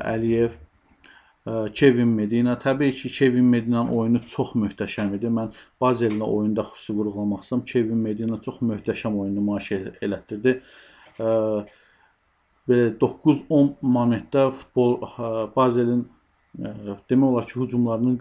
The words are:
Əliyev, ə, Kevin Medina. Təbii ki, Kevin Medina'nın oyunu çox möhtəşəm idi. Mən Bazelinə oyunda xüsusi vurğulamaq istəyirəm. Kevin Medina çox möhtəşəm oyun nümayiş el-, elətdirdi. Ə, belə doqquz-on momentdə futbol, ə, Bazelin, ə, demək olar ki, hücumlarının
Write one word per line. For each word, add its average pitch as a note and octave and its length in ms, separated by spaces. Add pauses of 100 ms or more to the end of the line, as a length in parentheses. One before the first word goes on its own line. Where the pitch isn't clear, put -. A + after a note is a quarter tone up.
(120)
Əliyev, A2+ 460 (920)
ə, A2+ 140 (100)
Kevin A#2+ 400
Medina. A#2 480
Təbii C#3 320
ki, C3 240
Kevin B2 380
Medina'nın A#2 420
oyunu A#2 240
çox - 400
möhtəşəm G2+ 560
idi. A#2 160
Mən A2 240 (240)
Bazelinə A2+ 480
oyunda G#2+ 400
xüsusi - 320
vurğulamaq G#2 480
istəyirəm. A#2+ 240
Kevin A2+ 380
Medina A2 340
çox - 160
möhtəşəm G#2+ 600
oyun G2+ 180
nümayiş G2+ 400
el-, F#2+ 100 (200)
elətdirdi. G#2+ 480 (680)
Ə, A2 80 (1400)
belə A#2+ 320
doqquz-on C#3+ 800
momentdə B2 680 (100)
futbol, B2 480
ə, A2+ 260 (220)
Bazelin, B2 480 (560)
ə, G#2 480
demək C3 240
olar A#2 160
ki, B2+ 160
hücumlarının A#2+ 580